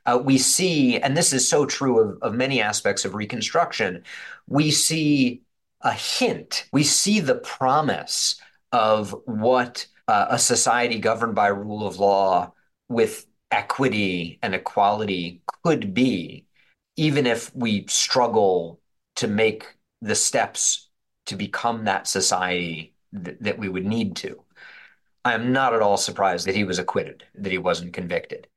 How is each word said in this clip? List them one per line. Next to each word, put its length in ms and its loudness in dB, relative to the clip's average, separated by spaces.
Uh, 180 2
we 140 6
see, 640 2
and 180 0
this 160 2
is 160 0
so 160 4
true 340 0
of, 220 0
of 140 -4
many 260 0
aspects 440 -2
of 100 -6
Reconstruction, 880 -2
we 240 2
see 720 2
a 120 0
hint, 800 -4
we 120 2
see 380 2
the 140 2
promise 1040 -2
of 440 2
what, 640 0
uh, 220 4
a 80 0
society 640 2
governed 340 0
by 140 2
rule 400 -2
of 100 -8
law 560 4
with 380 0
equity 920 -2
and 100 -4
equality 880 -2
could 320 0
be, 500 0
even 300 2
if 300 -2
we 320 0
struggle 920 2
to 120 -4
make 380 0
the 100 -2
steps 760 -2
to 100 -8
become 500 -4
that 220 -2
society 840 -2
th-, 180 -12
that 160 -4
we 100 -6
would 180 -4
need 300 -2
to. 240 -12
I 80 2
am 180 0
not 220 2
at 80 4
all 160 4
surprised 480 0
that 100 0
he 80 0
was 140 -2
acquitted, 460 -4
that 180 -8
he 60 -2
wasn't 360 -2
convicted. 640 -8